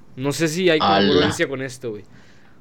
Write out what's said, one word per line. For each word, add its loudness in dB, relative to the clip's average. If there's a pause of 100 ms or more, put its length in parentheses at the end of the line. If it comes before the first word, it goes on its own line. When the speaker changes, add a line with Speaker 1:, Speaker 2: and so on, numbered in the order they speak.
(160)
Speaker 1:
No -2
sé 0
si 0
hay 4
Speaker 2:
¡Hala! 4
Speaker 1:
congruencia 2
con -8
esto, -10
güey. -12 (580)